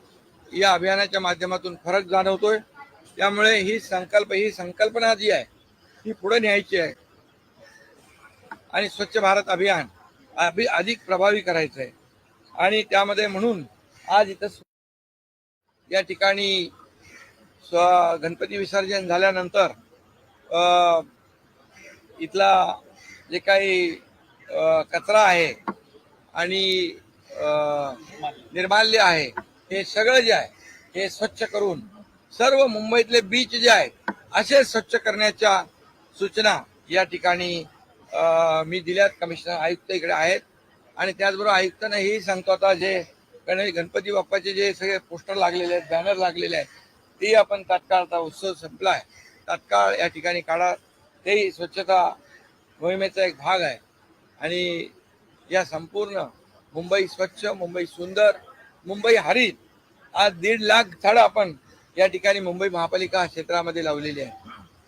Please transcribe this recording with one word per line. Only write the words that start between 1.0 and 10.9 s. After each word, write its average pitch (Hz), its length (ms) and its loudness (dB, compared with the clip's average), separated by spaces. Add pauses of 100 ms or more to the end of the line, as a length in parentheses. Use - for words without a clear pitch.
माध्यमातून 180 560 -4 (100)
फरक 185 180 0
जाणवतोय. 190 540 0 (600)
त्यामुळे 208 420 2
ही 208 200 -2
संकल्प, 196 540 -2
ही 202 180 0
संकल्पना 220 640 -2
जी 208 180 0
आहे, 139 140 0 (600)
ही 110 80 -8
पुढे 214 260 0
न्यायची 202 380 0
आहे 160 160 -2 (1800)
आणि 190 160 -2
स्वच्छ - 280 -6
भारत 196 300 4
अभियान 185 400 0 (500)
अभि-, 175 320 0
अधिक 185 360 -2